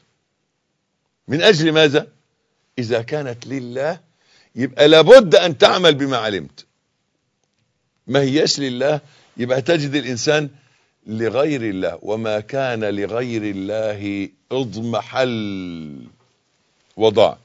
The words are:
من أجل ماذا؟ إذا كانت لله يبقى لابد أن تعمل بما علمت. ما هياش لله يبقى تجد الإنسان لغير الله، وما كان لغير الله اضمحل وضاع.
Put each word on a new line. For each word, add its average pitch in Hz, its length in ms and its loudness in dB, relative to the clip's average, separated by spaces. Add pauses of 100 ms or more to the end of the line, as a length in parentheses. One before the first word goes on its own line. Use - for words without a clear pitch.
(1300)
من 151 140 -4
أجل 165 300 4
ماذا؟ 151 360 2 (720)
إذا 117 240 -2
كانت 120 460 -10
لله 131 520 -8 (560)
يبقى 131 320 2
لابد 160 480 10
أن 175 220 2
تعمل 185 380 4
بما 135 220 -4
علمت. 101 480 -6 (1400)
ما 131 120 0
هياش 143 400 0
لله 135 420 -4 (360)
يبقى 123 240 -2
تجد 143 340 -2
الإنسان 139 540 -2 (580)
لغير 113 540 -2
الله، 92 400 -6
وما 107 380 -6
كان 123 440 -6
لغير 107 600 -6
الله 101 840 -8 (220)
اضمحل 104 1600 -8 (880)
وضاع. 104 480 2